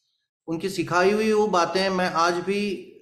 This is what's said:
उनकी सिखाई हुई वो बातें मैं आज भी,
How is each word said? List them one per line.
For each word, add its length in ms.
उनकी 220
सिखाई 420
हुई 220
वो 140
बातें 420
मैं 220
आज 240
भी, 420